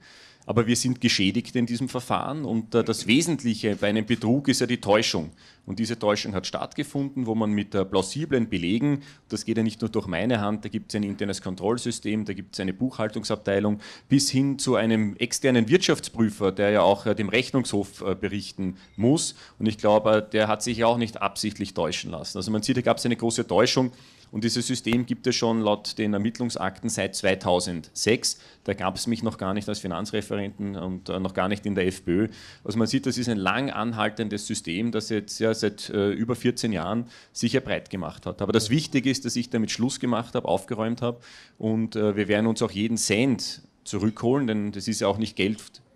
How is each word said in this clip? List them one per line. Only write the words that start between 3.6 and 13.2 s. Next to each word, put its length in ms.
bei 120
einem 180
Betrug 420
ist 140
ja 40
die 140
Täuschung. 520
Und 120
diese 200
Täuschung 340
hat 140
stattgefunden, 800
wo 80
man 180
mit, 220
äh, 100
plausiblen 640
Belegen, 540
das 160
geht 140
ja 40
nicht 200
nur 80
durch 160
meine 340
Hand, 240
da 60
gibt's 240
ein 80
internes 400
Kontrollsystem, 840
da 80
gibt's 280
eine 120
Buchhaltungsabteilung, 1080